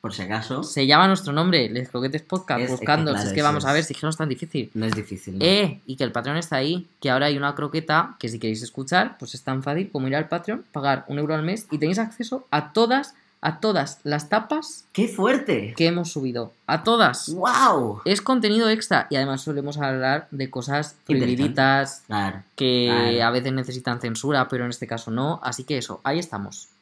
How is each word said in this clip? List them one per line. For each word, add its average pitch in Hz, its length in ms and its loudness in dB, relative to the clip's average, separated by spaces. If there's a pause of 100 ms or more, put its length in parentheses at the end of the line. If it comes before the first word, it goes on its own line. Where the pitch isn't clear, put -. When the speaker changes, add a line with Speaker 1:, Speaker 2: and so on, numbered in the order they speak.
Speaker 1:
Por 98 80 -8
si 101 80 -8
acaso. 110 400 -4
Speaker 2:
Se 135 240 0
llama 160 220 8
nuestro 185 240 0
nombre, 156 360 2
Les 123 200 -6
Croquetes 135 340 -4
Podcast, 156 380 -4
Speaker 1:
Es, 123 60 0
es 127 40 -4
que 123 60 -2
Speaker 2:
buscando, 151 340 2
Speaker 1:
claro, 101 120 0
Speaker 2:
si 101 40 -2
es 98 80 -2
que 147 60 2
Speaker 1:
eso 147 80 4
Speaker 2:
vamos 147 160 0
a 139 80 2
ver, 156 80 4
Speaker 1:
es. 160 80 -6
Speaker 2:
si 143 40 -8
es - 60 -10
que 151 80 -4
no 160 40 0
es 156 60 -4
tan 160 120 -2
difícil. 135 460 -6
Speaker 1:
No 110 120 -2
es 107 80 0
difícil, 98 420 -8
¿no? 101 80 0
Speaker 2:
Eh, 185 400 2
y 131 120 -8
que 135 80 0
el 110 80 -4
Patreon 127 240 -2
está 165 180 -4
ahí, 156 320 -2 (140)
que 135 100 -2
ahora 135 160 4
hay 147 100 2
una 143 200 -2
croqueta, 156 640 0
que 120 80 -6
si 113 100 -8
queréis 113 240 -2
escuchar, 135 560 0
pues - 160 -14
es 127 80 -16
tan 135 220 -4
fácil 165 260 -2
como 131 160 -2
ir 135 80 0
al 156 140 -2
Patreon, 175 420 -4
pagar 139 380 0
un 143 100 -4
euro 151 160 0
al 156 80 0
mes 196 300 -4
y 151 60 -2
tenéis 170 200 2
acceso 226 540 -6
a 147 200 -2
todas, 233 420 2 (260)
a 160 180 -2
todas 180 460 0
las 147 240 -2
tapas 302 640 -2
Speaker 1:
¡Qué 220 160 2
fuerte! 190 680 0
Speaker 2:
que 165 120 4
hemos 170 240 -2
subido. 120 400 -4 (160)
A 160 160 0
todas. 214 460 4
Speaker 1:
¡Guau! 180 760 4
Speaker 2:
Es 190 180 2
contenido 220 480 4
extra 220 400 2
y 143 60 0
además 135 260 0
solemos 147 340 -4
hablar 135 540 0
de 135 200 -6
cosas 139 440 -4 (140)
Speaker 1:
Interesante. 131 160 4 (100)
Speaker 2:
prohibiditas 135 720 2
Speaker 1:
Claro, 98 360 -2 (120)
Speaker 2:
que 123 340 2
Speaker 1:
claro. 120 380 4
Speaker 2:
a 117 60 4
veces 127 200 0
necesitan 127 480 -4
censura, 127 460 0
pero 123 200 -4
en 120 40 -4
este 120 160 -8
caso 113 240 -8
no. 135 320 -2
Así 127 220 -6
que 147 140 -2
eso, 110 260 -8
ahí 147 160 0
estamos. 101 480 -10 (140)